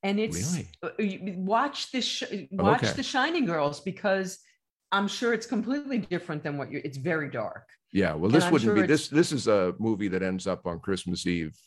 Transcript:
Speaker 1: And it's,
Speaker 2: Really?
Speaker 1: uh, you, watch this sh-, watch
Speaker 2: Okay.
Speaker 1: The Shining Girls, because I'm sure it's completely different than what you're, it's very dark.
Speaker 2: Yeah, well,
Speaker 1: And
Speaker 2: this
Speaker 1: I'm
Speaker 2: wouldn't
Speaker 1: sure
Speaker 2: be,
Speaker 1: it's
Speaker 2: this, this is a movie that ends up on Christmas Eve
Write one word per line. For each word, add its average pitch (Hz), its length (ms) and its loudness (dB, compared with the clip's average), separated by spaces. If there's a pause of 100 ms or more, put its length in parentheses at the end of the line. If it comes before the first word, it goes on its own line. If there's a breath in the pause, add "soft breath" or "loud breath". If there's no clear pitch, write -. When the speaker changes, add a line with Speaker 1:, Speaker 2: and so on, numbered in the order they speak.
Speaker 1:
And 202 180 0
it's, 165 320 -2
Speaker 2:
Really? 170 160 -4 (140)
Speaker 1:
uh, 175 60 -6 (100)
you, 190 400 -2
watch 226 540 -2
this 254 120 -2
sh-, - 200 -4 (280)
watch 196 320 4
Speaker 2:
Okay. - 80 2
Speaker 1:
The 269 100 -4
Shining 285 440 0
Girls, 147 340 0
because 190 580 -2 (540 soft breath)
I'm 196 160 2
sure 233 240 0
it's 226 140 -2
completely 262 520 -2
different 165 440 -4
than 143 160 -4
what 135 120 -6
you're, 139 140 -8
it's 135 140 -8
very 151 320 -2
dark. 110 380 -8 (240)
Speaker 2:
Yeah, 90 220 2
well, 80 120 0
Speaker 1:
And 113 80 6
Speaker 2:
this 165 100 10
Speaker 1:
I'm 175 80 4
Speaker 2:
wouldn't 160 160 4
Speaker 1:
sure 208 60 4
Speaker 2:
be, 208 80 6
Speaker 1:
it's 180 60 2
Speaker 2:
this, 147 200 2
this 160 240 4
is 104 160 0
a 92 300 4
movie 104 300 0
that 92 140 0
ends 92 240 -2
up 92 200 -4
on 85 140 -6
Christmas 90 460 -2
Eve 85 300 -2 (100)